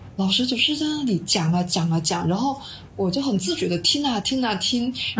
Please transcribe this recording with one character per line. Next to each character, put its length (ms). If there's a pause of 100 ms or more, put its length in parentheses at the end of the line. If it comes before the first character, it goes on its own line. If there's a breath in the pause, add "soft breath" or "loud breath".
(160)
老 140
师 160
就 100
是 220
在 80
那 180
里 220
讲 260
啊 100
讲 300
啊 80
讲， 300
然 80
后 200 (380 loud breath)
我 160
就 100
很 160
自 180
觉 120
地 120
听 260
啊 160
听 200
啊 140
听， 380 (260 loud breath)